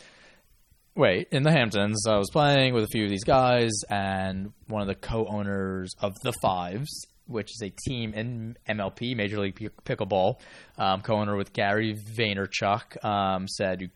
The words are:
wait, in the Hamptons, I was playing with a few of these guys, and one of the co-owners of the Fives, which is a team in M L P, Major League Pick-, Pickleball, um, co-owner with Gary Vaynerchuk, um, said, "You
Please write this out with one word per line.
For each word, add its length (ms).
wait, 360
in 120
the 80
Hamptons, 560
I 100
was 140
playing 420
with 120
a 20
few 160
of 60
these 160
guys, 460
and 640
one 140
of 60
the 80
co-owners 1040
of 140
the 80
Fives, 640
which 240
is 120
a 80
team 240
in 420
M 120
L 120
P, 240
Major 240
League 160
Pick-, 280
Pickleball, 560
um, 240
co-owner 340
with 180
Gary 420
Vaynerchuk, 840
um, 440
said, 340
"You 140